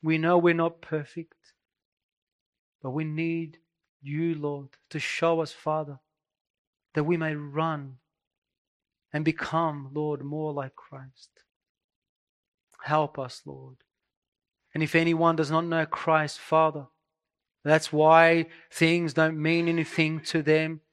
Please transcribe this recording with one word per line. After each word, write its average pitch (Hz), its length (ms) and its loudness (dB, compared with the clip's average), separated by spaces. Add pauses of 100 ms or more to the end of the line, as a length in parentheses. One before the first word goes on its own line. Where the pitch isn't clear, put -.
We 160 160 0
know 170 180 4
we're 170 160 4
not 165 260 -2
perfect, - 720 -10 (1300)
but 131 80 -6
we 151 120 -4
need 165 540 -6 (460)
you, 156 320 -4
Lord, 143 340 -8 (200)
to 156 100 -8
show 165 420 0
us, 151 120 -6
Father, 151 460 -4 (920)
that 151 100 0
we 170 140 0
may 160 180 -4
run 147 640 -6 (1120)
and 151 100 -4
become, 156 720 -2
Lord, 147 300 -4
more 151 300 -8
like 135 220 -8
Christ. - 540 -20 (1500)
Help 147 360 -2
us, - 260 -12
Lord. 131 380 -18 (920)
And 156 80 -4
if 156 140 -2
anyone 165 400 2
does 156 160 -2
not 160 140 0
know 165 200 -2
Christ, 156 540 -2
Father, 156 480 0 (760)
that's 156 300 2
why 165 560 6 (220)
things 165 420 2
don't 160 260 2
mean 165 280 2
anything 160 540 0
to 160 200 -2
them. 156 400 2 (120)